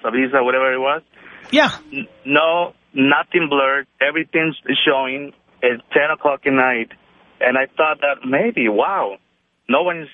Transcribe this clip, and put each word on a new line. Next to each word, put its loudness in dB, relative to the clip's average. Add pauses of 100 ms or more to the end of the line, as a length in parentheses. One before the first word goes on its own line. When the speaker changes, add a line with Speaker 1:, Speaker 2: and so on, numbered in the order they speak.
Speaker 1:
Ibiza, 0
whatever 0
it -4
was? -2 (500)
Speaker 2:
Yeah. 2 (200)
Speaker 1:
N-, -10 (200)
no, 2 (200)
nothing 2
blurred. 0 (120)
Everything's -2 (300)
showing -2 (300)
at 0 (100)
ten 2
o'clock -2
at 0
night. 0 (500)
And 2
I 0
thought -2
that -2
maybe, 0
wow, 0 (500)
no 2
one's, -4